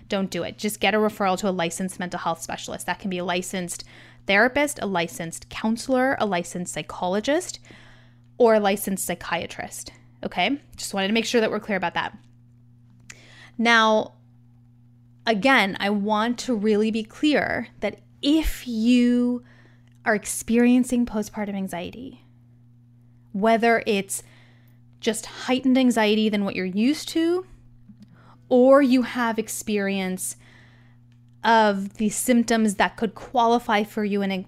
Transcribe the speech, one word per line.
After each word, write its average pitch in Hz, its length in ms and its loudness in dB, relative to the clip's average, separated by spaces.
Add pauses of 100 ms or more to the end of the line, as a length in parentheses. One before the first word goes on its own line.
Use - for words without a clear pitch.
Don't 190 220 -2
do 175 140 -4
it. - 160 -12
Just 214 200 -6
get 202 140 0
a 214 60 2
referral 214 400 0
to 202 100 -2
a - 20 0
licensed 180 460 -4
mental 175 220 -8
health 165 240 -4
specialist. - 420 -12
That 180 140 -4
can 196 100 -8
be 180 80 -4
a 175 80 -6
licensed 180 600 -6 (420)
therapist, 254 560 2
a - 20 -2
licensed 170 640 -6
counselor, 254 720 -2
a 214 80 0
licensed 175 480 -6
psychologist, 208 840 -4 (760)
or 226 160 6
a 220 60 4
licensed 202 440 -2
psychiatrist. - 880 -8 (320)
Okay? 202 380 -2 (140)
Just - 180 -12
wanted 196 140 0
to 208 60 0
make 226 120 2
sure 233 160 2
that 220 80 2
we're 214 100 -4
clear 208 160 -4
about 180 200 -4
that. - 200 -6 (1400)
Now, 220 560 4 (1120)
again, 226 540 2
I 202 100 -2
want 214 500 0
to 254 140 -4
really 214 380 2
be 220 120 -2
clear 240 680 0 (100)
that - 200 -6 (220)
if 302 460 0
you 240 760 2 (640)
are 220 80 2
experiencing 240 960 2
postpartum 208 480 -6
anxiety, 185 680 -10 (1080)
whether 226 560 2
it's 196 340 -2 (800)
just 220 240 -4
heightened 254 520 0
anxiety 220 520 2
than 202 160 -2
what - 100 -6
you're 185 100 -4
used 220 440 -2
to, 339 360 0 (1000)
or 262 340 8
you 254 200 4
have 233 360 -2
experience 196 1000 -4 (1080)
of 208 540 2
the 214 120 0
symptoms 226 680 2
that 185 200 0
could - 200 -4
qualify 233 680 0
for 208 220 -6
you 202 160 -2
and 190 260 -4